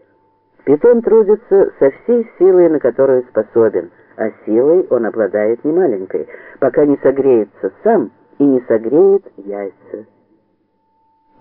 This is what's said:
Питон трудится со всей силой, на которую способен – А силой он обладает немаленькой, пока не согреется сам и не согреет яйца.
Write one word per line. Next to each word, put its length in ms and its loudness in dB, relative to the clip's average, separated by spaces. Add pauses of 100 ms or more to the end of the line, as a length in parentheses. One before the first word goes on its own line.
(640)
Питон 380 2
трудится 760 0
со 140 2
всей 380 -4 (100)
силой, 300 4
на 100 0
которую 440 0
способен – 680 -2 (240)
А 140 -8 (160)
силой 440 0
он 160 -2
обладает 580 -4
немаленькой, 640 -4 (320)
пока 260 0
не 120 0
согреется 760 -2 (100)
сам 280 0 (260)
и 60 0
не 180 2
согреет 640 0 (120)
яйца. 680 -14 (1400)